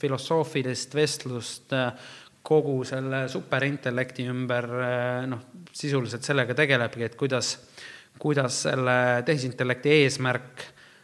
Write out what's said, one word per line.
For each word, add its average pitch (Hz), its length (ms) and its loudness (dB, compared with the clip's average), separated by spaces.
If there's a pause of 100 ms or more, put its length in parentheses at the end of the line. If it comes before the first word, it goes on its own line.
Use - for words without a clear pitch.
filosoofilist 139 960 -2
vestlust, 127 720 -2
äh, 127 220 0 (500)
kogu 139 400 4
selle 131 380 -4 (100)
superintellekti 131 960 -2
ümber, 123 400 -2 (140)
äh, 123 480 -2
noh, 117 160 -8 (260)
sisuliselt 120 540 -2
sellega 127 320 2
tegelebki, 120 480 2
et - 100 -6
kuidas, 131 380 0 (640)
kuidas 135 480 0
selle 123 580 4
tehisintellekti 127 760 2
eesmärk, 127 640 0 (380)